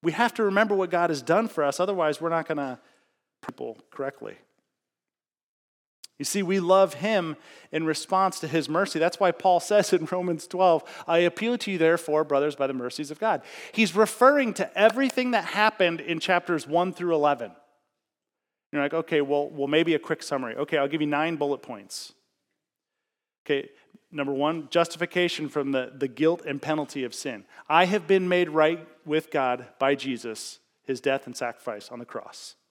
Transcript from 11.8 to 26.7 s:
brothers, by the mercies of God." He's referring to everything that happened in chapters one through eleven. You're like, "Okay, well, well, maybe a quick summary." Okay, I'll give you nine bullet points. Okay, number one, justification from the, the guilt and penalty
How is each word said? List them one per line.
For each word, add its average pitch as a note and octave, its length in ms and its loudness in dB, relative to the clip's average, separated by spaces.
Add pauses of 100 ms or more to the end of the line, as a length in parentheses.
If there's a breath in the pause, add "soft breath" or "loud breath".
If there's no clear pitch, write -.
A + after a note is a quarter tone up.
brothers, C#3+ 320 0
by C#3 140 -2
the C#3 40 -4
mercies C3 380 -8
of D3+ 80 -12
God." G3+ 240 0 (300 loud breath)
He's G3 240 2
referring B3 580 4
to - 240 -4
everything B3 540 2
that F#3+ 140 0
happened F#3+ 540 2
in E3 200 -4
chapters F3 460 0
one F3 260 0
through F3 220 -2
eleven. C#3+ 360 0 (1200)
You're D3 120 -2
like, C#3+ 120 -2
"Okay, D#3+ 260 0
well, C#3+ 280 0
well, C#3+ 180 -6
maybe D#3+ 280 2
a D3 40 0
quick D#3+ 240 -6
summary." B2+ 320 -6
Okay, D3+ 240 -2
I'll C#3 80 2
give D3+ 140 -4
you D3+ 80 0
nine D3+ 280 -2
bullet C#3+ 220 -2
points. - 540 -16 (1300)
Okay, - 260 -4 (420 soft breath)
number C#3+ 200 -4
one, D3 380 -2
justification E3+ 800 -2
from C#3 240 -4
the, B2+ 200 -2
the C#3 140 -4
guilt D#3 400 0
and C#3+ 160 -6
penalty D3 400 -4